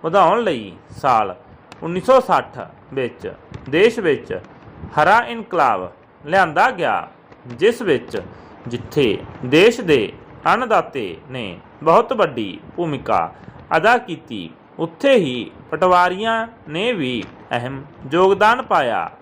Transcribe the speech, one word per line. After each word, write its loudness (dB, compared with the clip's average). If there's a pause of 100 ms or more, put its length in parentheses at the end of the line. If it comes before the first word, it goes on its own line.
ਵਧਾਉਣ 4
ਲਈ -4 (260)
ਸਾਲ 0 (480)
ਉੱਨੀ -6
ਸੌ 4
ਸੱਠ -2 (340)
ਵਿੱਚ -6 (380)
ਦੇਸ਼ 4
ਵਿੱਚ -2 (540)
ਹਰਾ 4
ਇਨਕਲਾਬ -2 (360)
ਲਿਆਂਦਾ 2
ਗਿਆ, -2 (420)
ਜਿਸ 0
ਵਿੱਚ -2 (460)
ਜਿੱਥੇ -2 (280)
ਦੇਸ਼ 4
ਦੇ 2 (360)
ਅੰਨਦਾਤੇ 0 (120)
ਨੇ -10 (240)
ਬਹੁਤ 4
ਵੱਡੀ -2 (160)
ਭੂਮਿਕਾ -2 (580)
ਅਦਾ 4
ਕੀਤੀ, -10 (300)
ਉੱਥੇ 0
ਹੀ -2 (200)
ਪਟਵਾਰੀਆਂ 0 (220)
ਨੇ -4
ਵੀ -4 (280)
ਅਹਿਮ -6 (300)
ਯੋਗਦਾਨ 4
ਪਾਇਆ। 0 (120)